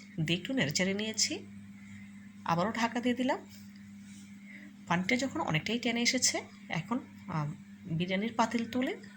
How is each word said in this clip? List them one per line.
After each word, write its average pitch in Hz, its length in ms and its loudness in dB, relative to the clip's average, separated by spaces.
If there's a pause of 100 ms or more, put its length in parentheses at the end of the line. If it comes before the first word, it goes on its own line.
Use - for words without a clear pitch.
(260)
দিয়ে 170 140 2
একটু - 140 -2
নেড়েচেড়ে 185 400 4
নিয়েছি। 220 460 0 (1040)
আবারও 175 260 4
ঢাকা 233 300 2
দিয়ে 247 140 4
দিলাম। 254 240 2 (1500)
পানিটা 185 280 4
যখন 269 240 2
অনেকটাই 208 400 2
টেনে 233 220 2
এসেছে, 254 400 4 (280)
এখন, 175 300 0 (280)
আহ, 151 240 0 (340)
বিরিয়ানির 190 480 2
পাতিল 226 380 2
তুলে, 277 260 2 (200)